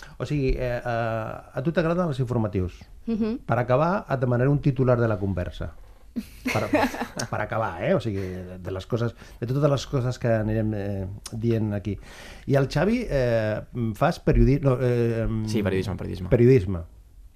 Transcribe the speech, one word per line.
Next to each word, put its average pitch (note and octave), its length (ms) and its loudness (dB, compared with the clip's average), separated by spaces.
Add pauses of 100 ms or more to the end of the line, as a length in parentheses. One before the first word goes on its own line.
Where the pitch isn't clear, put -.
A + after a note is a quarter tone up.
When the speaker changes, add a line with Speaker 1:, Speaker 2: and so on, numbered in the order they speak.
(160)
Speaker 1:
O - 100 -6
sigui, C3+ 280 2
eh, B2 240 -2
eh, A2+ 560 -2 (200)
a - 120 -4
tu E3 80 0
t'agraden E3+ 340 2
els C3+ 140 -2
informatius. A2 560 0 (260)
Speaker 2:
Mhm. A3+ 420 0
Speaker 1:
Per A#2 120 2
acabar, C#3+ 520 2
et C3+ 100 0
demanaré B2 300 2
un C#3+ 120 2
titular B2 380 4
de A#2 80 4
la G#2+ 100 2
conversa. F2+ 560 -4 (400)
Per, - 580 -4
Speaker 2:
<laughs> - 580 -2
Speaker 1:
per G#2+ 120 -4
acabar, G#2 420 -4
eh? C3 100 2
O F3 60 4
sigui, G#2 220 -4
de, F#2 360 -8
de F#2 140 -10
les F#2+ 160 -6
coses, A#2 240 0 (240)
de - 100 -8
totes C#3+ 240 2
les C#3 160 0
coses B2+ 320 -2
que A#2 160 0
anirem, G#2+ 400 0
eh, G2 340 -4 (220)
dient A2 440 0
aquí. G2+ 240 -4 (500)
I C3 80 2
el C3+ 140 4
Xavi, G#3+ 340 2
eh, A#2 560 0 (340)
fas D#3+ 260 2
periodi-, B2 420 6
no, C3 180 4
eh, A#2 460 2
em, A2 200 -2
Speaker 3:
Sí, A2 160 0
periodisme, F#2+ 340 0
periodisme. F#2 340 -6
Speaker 1:
periodisme. A2+ 520 6 (540)